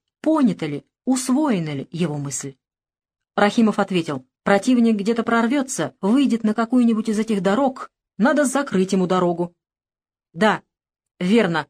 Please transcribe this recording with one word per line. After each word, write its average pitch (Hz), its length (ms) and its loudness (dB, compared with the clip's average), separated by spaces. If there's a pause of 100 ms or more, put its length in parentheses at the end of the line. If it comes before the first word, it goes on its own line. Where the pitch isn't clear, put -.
(200)
понято 277 460 0
ли, 143 180 -8 (200)
усвоена 254 720 0
ли 135 180 -8
его 156 260 -4
мысль. 139 380 -10 (800)
Рахимов 208 420 2
ответил: 170 480 -2 (160)
«Противник 226 540 2
где-то 226 260 -2
прорвётся, 233 800 -2
выйдет 226 420 2
на 214 120 0
какую-нибудь 226 540 0
из 208 100 -2
этих 220 240 -2
дорог, 254 500 0 (240)
надо 294 280 2
закрыть 220 480 -2
ему 185 140 0
дорогу». 175 480 0 (800)
«Да, 190 300 0 (580)
верно, 180 500 2